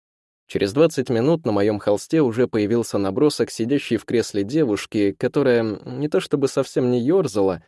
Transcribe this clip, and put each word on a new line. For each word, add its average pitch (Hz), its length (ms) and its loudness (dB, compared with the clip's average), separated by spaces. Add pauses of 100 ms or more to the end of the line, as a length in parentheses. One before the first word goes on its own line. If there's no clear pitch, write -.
(480)
Через 95 240 -2
двадцать 143 380 2
минут 143 360 0
на 113 60 0
моём 104 260 2
холсте 104 440 0
уже 120 260 2
появился 110 500 0
набросок 110 520 0
сидящей 120 480 -2
в - 60 -12
кресле 107 380 -2
девушки, 107 680 0
которая 123 500 0
не 127 460 -6
то 185 120 0
чтобы 139 280 0
совсем 131 420 0
не 123 100 2
ёрзала, 107 680 0